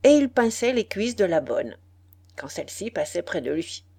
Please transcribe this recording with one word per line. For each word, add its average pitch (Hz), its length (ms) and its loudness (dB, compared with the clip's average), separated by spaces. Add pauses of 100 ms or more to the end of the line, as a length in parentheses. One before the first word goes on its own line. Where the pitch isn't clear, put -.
et 254 60 10
il 285 200 6
pinçait 233 440 0
les 233 140 0
cuisses 226 280 -4
de 202 100 2
la 165 160 2
bonne, 117 360 -6 (580)
quand 139 120 -14
celle-ci - 420 -10
passait 165 320 -4
près - 200 -6
de 127 100 -4
lui. - 340 -6 (140)